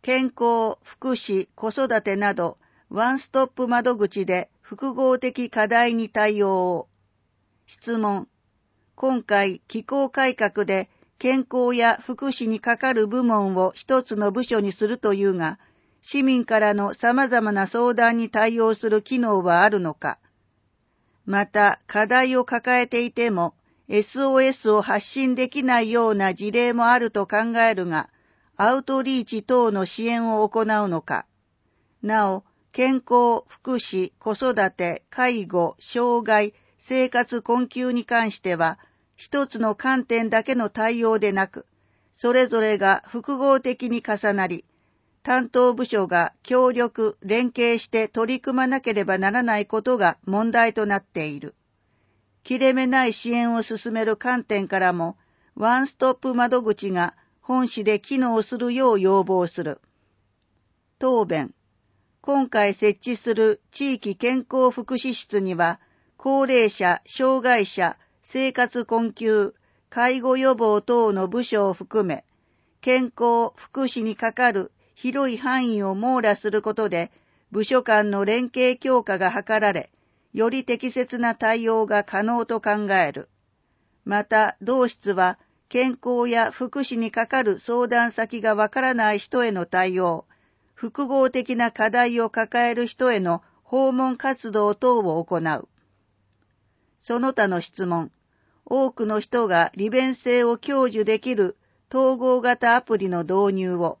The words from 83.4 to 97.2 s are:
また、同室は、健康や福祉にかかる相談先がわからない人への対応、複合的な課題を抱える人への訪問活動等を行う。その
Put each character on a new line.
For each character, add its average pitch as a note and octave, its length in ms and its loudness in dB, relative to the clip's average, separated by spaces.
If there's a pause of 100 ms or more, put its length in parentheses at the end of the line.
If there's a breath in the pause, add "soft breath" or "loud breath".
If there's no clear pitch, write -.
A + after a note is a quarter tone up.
ま G3+ 200 -2
た、 G#3+ 360 2
同 B3 280 0
室 - 240 -6
は、 F3+ 260 0 (320)
健 B3 300 0
康 A#3+ 280 -2
や A#3 220 0
福 B3+ 300 -8
祉 B3+ 160 -4
に A3+ 140 -4
か A3+ 160 -2
か C4 160 0
る G#3 160 0
相 A#3+ 300 -2
談 A#3+ 240 2
先 A3+ 300 -6
が A3 120 2
わ G#3 140 0
か C4+ 140 -4
ら C4 120 0
な G#3+ 200 2
い G#3 40 -2
人 B3 240 -2
へ A#3 100 0
の F3+ 120 -2
対 F#3 360 0
応、 E3+ 260 -2 (480)
複 A#3+ 320 -6
合 C4 240 2
的 B3+ 260 -4
な A#3 160 0
課 A3 160 0
題 A#3+ 320 2
を A3+ 80 0
抱 A#3 420 0
え A#3 40 -2
る A#3 120 -2
人 B3+ 240 0
へ G#3+ 100 2
の E3+ 220 -2 (200 soft breath)
訪 C4 300 0
問 B3+ 240 -2
活 B3+ 340 -4
動 G#3 240 2
等 B3 240 2
を E3+ 260 0
行 F3 140 -4
う。 D#3+ 300 -4 (1300)
そ A#3+ 200 -4
の C4 140 0